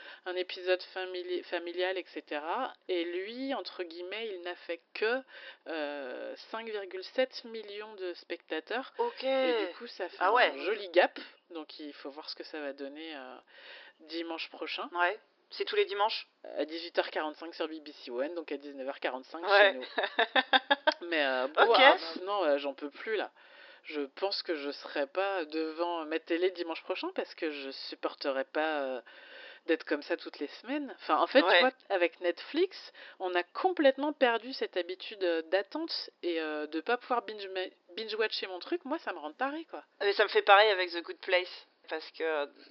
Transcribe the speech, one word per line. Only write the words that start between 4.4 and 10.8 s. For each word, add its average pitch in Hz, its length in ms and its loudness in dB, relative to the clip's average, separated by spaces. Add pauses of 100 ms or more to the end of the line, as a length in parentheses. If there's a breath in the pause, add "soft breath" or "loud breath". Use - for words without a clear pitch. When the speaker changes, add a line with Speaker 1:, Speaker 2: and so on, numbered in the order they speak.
Speaker 1:
n'a 262 140 -8
fait - 260 -10 (120)
que, 240 280 0 (460 loud breath)
euh, 139 680 -6 (160)
cinq 226 160 -8
virgule 196 360 -8 (120)
sept 254 300 0
millions 214 500 -12
de 185 200 -6
spectateurs. 175 800 -6
Speaker 2:
Ok. 233 260 -2
Speaker 1:
Et 262 440 2
du 170 80 -10
coup, 240 120 -14
ça 185 220 -8
fait - 100 -14
Speaker 2:
Ah 190 140 4
ouais. 233 200 6
Speaker 1:
un 135 120 -10
joli 202 240 -2